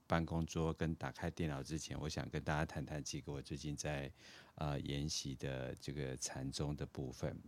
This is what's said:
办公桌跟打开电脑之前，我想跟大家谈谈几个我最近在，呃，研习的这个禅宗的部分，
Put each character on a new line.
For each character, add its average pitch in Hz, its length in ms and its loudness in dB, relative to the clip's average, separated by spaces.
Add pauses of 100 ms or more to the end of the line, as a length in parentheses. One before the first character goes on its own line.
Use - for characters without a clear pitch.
办 82 180 6
公 82 200 2
桌 80 280 4
跟 80 220 2
打 67 160 -2
开 - 180 -2
电 82 200 0
脑 69 120 -2
之 131 160 -2
前， - 220 -2
我 143 80 0
想 - 220 -2
跟 76 140 0
大 78 120 4
家 76 100 4
谈 - 200 -2
谈 76 180 -2
几 - 160 -4
个 73 140 -4
我 69 80 -2
最 71 160 -4
近 73 180 -2
在， 71 340 0 (440)
呃， 73 280 2
研 71 280 2
习 69 260 0
的 65 400 -2
这 - 160 -6
个 67 260 0
禅 67 340 -2
宗 73 240 2
的 71 100 -2
部 65 260 -4
分， - 240 0 (120)